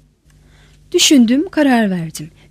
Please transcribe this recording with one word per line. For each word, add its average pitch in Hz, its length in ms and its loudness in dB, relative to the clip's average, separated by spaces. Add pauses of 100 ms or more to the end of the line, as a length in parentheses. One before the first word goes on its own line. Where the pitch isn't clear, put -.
(920)
Düşündüm, 285 560 2
karar 254 420 0
verdim. 160 400 -8 (200)